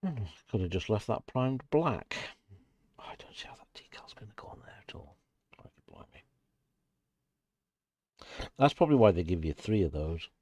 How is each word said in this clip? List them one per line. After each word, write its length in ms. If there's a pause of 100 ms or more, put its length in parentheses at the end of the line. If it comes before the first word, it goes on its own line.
Hmm, 200 (260)
could 100
have 100
just 180
left 180
that 200
primed 440
black. 460 (800)
Oh, 80
I 100
don't 180
see 140
how 60
that 200
decal's 400
gonna 220
go 120
on 160
there 220
at 80
all. 220 (400)
Crikey 320
blimey. 360 (2250)
That's 160
probably 220
why 160
they 100
give 220
you 80
three 300
of 100
those. 360 (120)